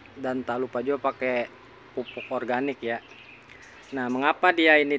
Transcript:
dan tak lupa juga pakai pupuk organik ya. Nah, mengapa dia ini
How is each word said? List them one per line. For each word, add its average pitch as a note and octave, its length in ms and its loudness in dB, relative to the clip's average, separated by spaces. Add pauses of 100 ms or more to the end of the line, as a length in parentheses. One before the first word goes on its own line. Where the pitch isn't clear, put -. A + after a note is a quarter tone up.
(140)
dan C3 320 -6
tak B2 160 -4
lupa B2 160 -6
juga C3+ 320 -2
pakai B2 400 -2 (480)
pupuk - 320 -12
organik B2 480 -2
ya. A#2 240 -6 (880)
Nah, C3 160 -6
mengapa D3+ 480 2
dia D#3+ 240 6
ini C#3+ 200 2